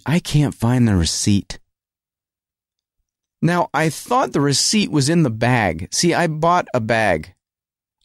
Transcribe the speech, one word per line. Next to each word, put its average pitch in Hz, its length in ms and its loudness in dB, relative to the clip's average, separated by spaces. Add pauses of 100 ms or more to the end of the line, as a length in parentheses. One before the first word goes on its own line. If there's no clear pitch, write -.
I 165 140 0
can't 147 340 0
find 120 320 2
the 104 80 2
receipt. 92 640 0 (1800)
Now, 175 320 0
I 156 140 0
thought 254 440 -2
the 156 80 0
receipt 143 520 0
was 143 160 0
in 170 160 2
the 123 60 0
bag. 110 600 -2
See, 165 240 0
I 165 140 0
bought 165 440 0
a 127 80 0
bag. 107 540 0 (720)